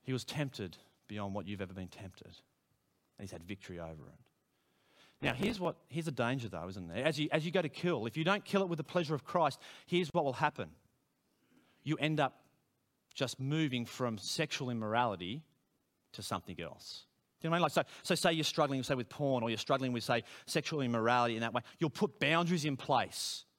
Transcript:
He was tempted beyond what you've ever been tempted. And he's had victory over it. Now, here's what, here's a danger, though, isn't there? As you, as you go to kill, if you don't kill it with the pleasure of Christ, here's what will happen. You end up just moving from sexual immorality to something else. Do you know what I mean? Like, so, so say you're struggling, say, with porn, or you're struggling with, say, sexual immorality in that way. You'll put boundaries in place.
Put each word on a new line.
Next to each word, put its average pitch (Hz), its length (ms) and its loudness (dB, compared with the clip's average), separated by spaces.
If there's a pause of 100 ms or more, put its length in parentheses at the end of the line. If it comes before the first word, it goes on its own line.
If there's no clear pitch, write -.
He 131 100 -4
was 123 100 -2
tempted 127 540 -6 (320)
beyond 101 240 -4
what 98 140 -4
you've 101 120 -6
ever 95 140 -6
been 92 160 -8
tempted. - 380 -16
And - 920 -20
he's 101 120 -10
had 82 120 -12
victory 92 340 -10
over 82 140 -8
it. - 280 -16 (1000)
Now, 135 120 2
here's 185 260 -2
what, 175 160 -2 (140)
here's 160 180 -4
a 165 40 -2
danger, 123 360 0
though, 87 220 -6
isn't 92 180 -8
there? 98 180 -2
As 151 140 2
you, 151 100 0
as 151 160 2
you 175 60 -2
go 185 100 2
to 160 60 0
kill, 143 380 -2
if 117 100 -4
you 160 80 -2
don't 190 220 0
kill 196 160 2
it 190 80 0
with 170 80 -2
the 151 80 -6
pleasure 160 280 0
of 139 120 -4
Christ, 160 340 2 (260)
here's 175 280 2
what 170 100 2
will 139 80 2
happen. 127 380 0 (1120)
You 151 140 0
end 151 240 2
up - 240 0 (680)
just - 220 -2
moving 135 460 0
from 117 340 -2
sexual 147 520 -2
immorality 110 760 0 (720)
to 104 100 -12
something 92 380 -6
else. - 440 -12 (360)
Do 165 60 -2
you - 20 2
know - 20 4
what 165 40 4
I - 20 4
mean? 175 60 4
Like, 151 100 2
so, 156 100 4 (200)
so 180 120 2
say 170 160 4
you're 156 140 2
struggling, 139 380 2
say, 143 120 0
with 123 140 -4
porn, 135 340 0
or 117 60 0
you're 110 80 0
struggling 131 340 2
with, 120 140 -2
say, 120 180 2 (220)
sexual 156 340 -2
immorality 120 560 4
in 113 60 -2
that 113 120 0
way. 120 100 0 (160)
You'll 160 100 2
put - 280 0
boundaries 165 460 4
in 143 140 0
place. - 680 0 (140)